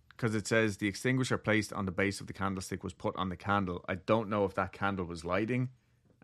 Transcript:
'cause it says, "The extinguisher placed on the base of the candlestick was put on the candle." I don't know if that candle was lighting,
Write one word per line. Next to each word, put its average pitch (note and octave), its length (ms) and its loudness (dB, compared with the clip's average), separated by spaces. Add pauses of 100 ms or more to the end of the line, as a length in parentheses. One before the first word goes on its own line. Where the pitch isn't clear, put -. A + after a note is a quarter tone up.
(160)
'cause A2 180 0
it G#2 120 0
says, A2 320 4
"The G#2 100 0
extinguisher B2+ 500 0
placed G#2+ 360 2
on E2 100 -2
the F#2+ 80 -2
base G2 300 0
of - 40 -12
the - 60 -10
candlestick F#2+ 500 -4
was F#2+ 120 -8
put - 220 -4
on F#2+ 120 0
the F2 80 -6
candle." G2 520 0
I F#2 80 -2
don't A2 340 2
know G#2 160 2
if - 80 -2
that F#2 180 -2
candle G2 340 -2
was E2+ 200 -8
lighting, A2+ 420 0 (560)